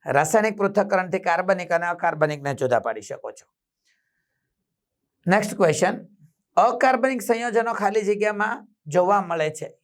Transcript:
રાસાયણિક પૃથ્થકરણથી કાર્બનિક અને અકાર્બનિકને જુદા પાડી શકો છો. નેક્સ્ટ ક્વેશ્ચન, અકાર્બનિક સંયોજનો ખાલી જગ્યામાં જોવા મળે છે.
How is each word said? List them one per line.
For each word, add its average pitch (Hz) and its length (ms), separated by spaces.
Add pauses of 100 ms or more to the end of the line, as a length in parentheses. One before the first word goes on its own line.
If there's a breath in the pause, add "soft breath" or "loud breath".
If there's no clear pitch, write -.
રાસાયણિક 208 520
પૃથ્થકરણથી 196 600
કાર્બનિક 180 540
અને 170 140
અકાર્બનિકને 156 680
જુદા 123 240
પાડી 110 220
શકો - 320
છો. - 140 (1800)
નેક્સ્ટ 208 300
ક્વેશ્ચન, 185 500 (500)
અકાર્બનિક 247 640
સંયોજનો 233 500
ખાલી 208 300
જગ્યામાં 208 680 (180)
જોવા 180 340
મળે 170 300
છે. - 340